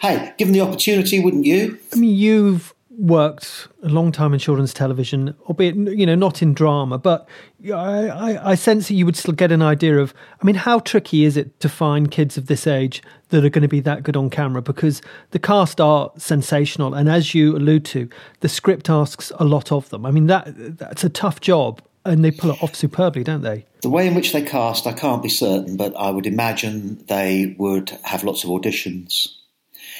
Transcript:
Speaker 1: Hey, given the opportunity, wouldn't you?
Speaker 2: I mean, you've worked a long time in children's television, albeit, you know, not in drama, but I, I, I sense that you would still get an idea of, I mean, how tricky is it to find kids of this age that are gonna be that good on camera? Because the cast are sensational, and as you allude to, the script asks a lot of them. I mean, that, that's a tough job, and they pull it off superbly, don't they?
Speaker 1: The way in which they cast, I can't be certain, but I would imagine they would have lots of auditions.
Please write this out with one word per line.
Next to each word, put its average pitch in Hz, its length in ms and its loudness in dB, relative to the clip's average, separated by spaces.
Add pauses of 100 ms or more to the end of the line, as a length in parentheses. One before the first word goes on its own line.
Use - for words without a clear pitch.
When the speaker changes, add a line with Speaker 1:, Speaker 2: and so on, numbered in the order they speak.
Speaker 1:
Hey, - 360 -2
given 196 160 2
the 190 80 4
opportunity, 190 580 0
wouldn't 143 260 2
you? 196 320 2 (160)
Speaker 2:
I - 20 -8
mean, 233 180 4
you've 202 600 2 (240)
worked 156 680 0 (140)
a 170 60 -8
long 165 240 2
time 147 220 0
in 135 60 0
children's 139 340 0
television, 135 600 -4 (140)
albeit, 175 280 0
you 202 300 0
know, 165 80 4
not 180 280 0
in 151 120 4
drama, 143 440 0
but 165 300 0 (400)
I, 202 420 -4
I, 202 420 -4
I 185 40 6
sense 214 340 2
that 208 40 -2
you 180 120 4
would 170 100 2
still - 180 -4
get 170 180 2
an 160 100 4
idea 151 360 4
of, 139 160 0 (260)
I - 60 0
mean, 196 100 4
how 233 240 2
tricky 175 440 2
is 147 120 4
it - 260 -6
to 151 80 0
find 147 420 0
kids 147 260 -2
of 131 80 -6
this 147 220 -2
age 131 340 -2 (280)
that 151 140 4
are 143 60 4
gonna 147 180 4
be 147 120 0
that 143 240 -2
good 143 140 -2
on 135 120 -2
camera? 131 320 -4
Because 143 400 -2 (300)
the 175 80 -4
cast 196 420 2
are 151 360 4
sensational, 147 760 -2
and 147 160 2
as 165 240 2
you 156 220 4
allude 151 300 2
to, 120 220 -6 (340)
the 151 80 -2
script - 400 0
asks 147 500 0
a 165 60 2
lot 143 260 2
of 143 180 -2
them. 113 160 -10
I 135 60 -4
mean, 156 160 4
that, 160 500 -2
that's - 260 -8
a 170 60 0
tough 175 320 -4
job, 135 400 0 (240)
and 160 200 2
they 156 60 4
pull 156 200 -2
it - 100 -8
off 160 140 -4
superbly, 147 480 -2
don't 151 180 -6
they? 107 240 -8 (180)
Speaker 1:
The 127 60 -2
way 175 160 2
in 175 80 2
which 180 180 0
they 147 120 -2
cast, 117 420 -2
I 117 80 -4
can't 127 300 -2
be 107 60 -4
certain, 95 460 -2
but 98 200 -4
I 98 160 -4
would 98 160 -4
imagine 107 800 -4
they 95 500 -2
would 98 460 -4
have 95 200 -6
lots 98 200 -6
of 90 80 -6
auditions. 92 760 -6 (720)